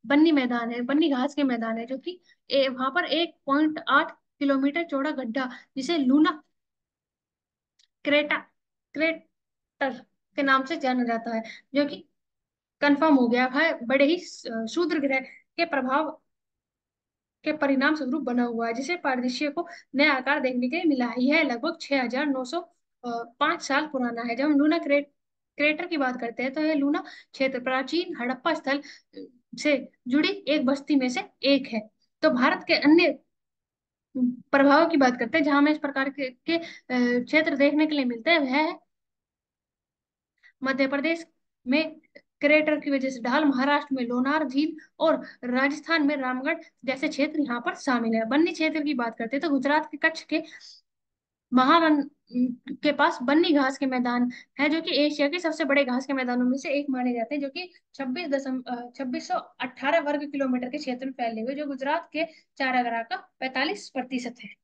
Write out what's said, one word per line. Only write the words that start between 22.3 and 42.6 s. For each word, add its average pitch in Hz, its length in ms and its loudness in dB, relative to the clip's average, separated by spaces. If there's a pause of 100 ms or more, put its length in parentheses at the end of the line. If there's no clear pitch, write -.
सौ, 320 140 -6 (460)
अ, 233 340 -8
पाँच 311 220 0
साल 294 260 -2
पुराना 240 340 -4
है। 233 140 -4
जब 262 100 -2
हम 302 140 4
लूना 311 180 4
क्रे-, 285 280 0 (520)
क्रेटर 302 300 0
की 339 100 -4
बात 254 220 -2
करते 233 240 -6
हैं, 262 100 -4
तो 311 80 -4
यह 311 120 2
लूना 294 300 0 (280)
क्षेत्र 262 280 -2
प्राचीन 269 580 -4
हड़प्पा 247 360 -2
स्थल 285 280 -4 (800)
से 294 320 0 (160)
जुड़ी 294 200 2
एक 311 380 -2
बस्ती 277 300 0
में 254 140 2
से 370 140 -4 (200)
एक 269 240 2
है। 220 220 -8 (320)
तो 311 80 6
भारत 285 380 2
के 339 60 2
अन्य 302 460 6 (1300)
प्रभावों 285 380 6
की 330 80 2
बात 254 220 4
करते 240 180 -2
हैं, 311 80 2
जहां 285 120 2
हमें 294 140 4
इस 302 60 0
प्रकार 277 320 -4
के, 277 200 -6
के, 320 280 -4
अ, 247 680 -2
क्षेत्र 311 320 0
देखने 285 320 4
के 302 80 -2
लिए 277 100 0
मिलते 240 260 -2
हैं, 339 80 4
वह 262 180 0
है 320 220 0 (1800)
मध्य 269 240 0
प्रदेश 302 380 -2 (420)
में 311 320 0 (400)
क्रेटर 302 400 4